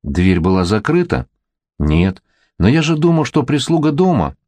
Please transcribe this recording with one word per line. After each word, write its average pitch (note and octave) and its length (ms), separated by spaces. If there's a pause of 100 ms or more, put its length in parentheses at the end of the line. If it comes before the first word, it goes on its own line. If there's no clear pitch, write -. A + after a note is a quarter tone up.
«Дверь F2+ 360
была F#2 260
закрыта?» G#2+ 600 (520)
«Нет. D#2+ 420 (380)
Но E2+ 80
я D#3 140
же D#3 160
думал, D#3+ 280
что D3 180
прислуга D3+ 480
дома». C#3 440 (120)